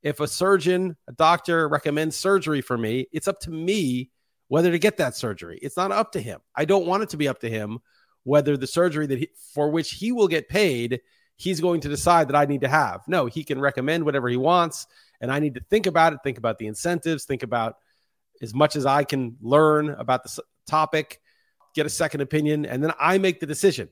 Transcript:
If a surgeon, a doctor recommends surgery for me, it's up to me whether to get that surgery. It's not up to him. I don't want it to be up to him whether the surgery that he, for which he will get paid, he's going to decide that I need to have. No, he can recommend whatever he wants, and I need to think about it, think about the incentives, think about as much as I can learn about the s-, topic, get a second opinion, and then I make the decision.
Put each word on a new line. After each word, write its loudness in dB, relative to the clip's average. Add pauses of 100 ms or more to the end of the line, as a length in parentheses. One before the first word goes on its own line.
If -6
a -2
surgeon, 2 (100)
a -16
doctor 2
recommends -2
surgery 0
for -4
me, -2
it's -4
up -4
to -12
me -2 (380)
whether 2
to 0
get 0
that -2
surgery. -8
It's -10
not -2
up -2
to -6
him. -12 (160)
I -2
don't 2
want 0
it -8
to -10
be 0
up -4
to -6
him -6 (440)
whether 4
the -4
surgery 0
that -4
he, -4 (240)
for 0
which -2
he -4
will 2
get -2
paid, 0 (340)
he's -4
going 2
to -6
decide 4
that -2
I 6
need -2
to 0
have. 2
No, 0
he -8
can -4
recommend 0
whatever 0
he 0
wants, 2 (340)
and -4
I 0
need 0
to -12
think 2
about 4
it, -10
think -4
about -2
the -8
incentives, -4
think -4
about -2 (680)
as -10
much 4
as -2
I 4
can -4
learn 4
about -2
the -16
s-, -12 (280)
topic, -2 (540)
get 0
a -4
second -4
opinion, 0
and -4
then 0
I 4
make 0
the -6
decision. 0